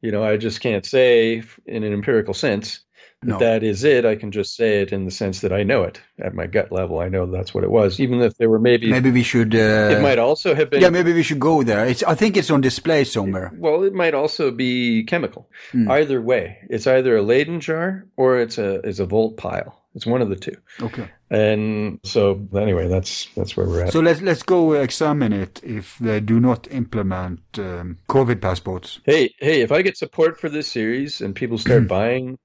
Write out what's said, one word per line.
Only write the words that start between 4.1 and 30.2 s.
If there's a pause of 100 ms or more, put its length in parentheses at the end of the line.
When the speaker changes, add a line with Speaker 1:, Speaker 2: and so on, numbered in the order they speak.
Speaker 1:
can
just
say
it
in
the
sense
that
I
know
it (200)
at
my
gut
level.
I
know
that's
what
it
was,
even
if
there
were
maybe
Speaker 2:
Maybe
we
should,
uh,
Speaker 1:
it
might
also
have
been
Speaker 2:
Yeah,
maybe
we
should
go
there.
It's,
I
think
it's
on
display
somewhere.
Speaker 1:
Well,
it
might
also
be
chemical. (220)
Speaker 2:
Hmm.
Speaker 1:
Either
way, (100)
it's
either
a
Leyden
jar (100)
or
it's
a, (120)
it's
a
volt
pile. (140)
It's
one
of
the
two. (260)
Speaker 2:
Okay. (240)
Speaker 1:
And
so (100)
anyway,
that's,
that's
where
we're
at.
Speaker 2:
So
let's,
let's
go
examine
it
if
they
do
not
implement, (180)
um, (120)
covid
passports.
Speaker 1:
Hey,
hey,
if
I
get
support